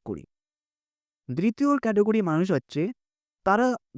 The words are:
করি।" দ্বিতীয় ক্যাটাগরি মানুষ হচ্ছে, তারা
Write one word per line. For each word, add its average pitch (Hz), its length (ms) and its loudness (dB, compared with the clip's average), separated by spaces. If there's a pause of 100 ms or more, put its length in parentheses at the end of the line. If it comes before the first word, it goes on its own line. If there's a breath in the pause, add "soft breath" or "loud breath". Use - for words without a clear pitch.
করি।" 85 200 -10 (1040)
দ্বিতীয় 214 500 0
ক্যাটাগরি 214 440 0
মানুষ 170 280 0
হচ্ছে, 147 320 -2 (640)
তারা 214 200 2 (320)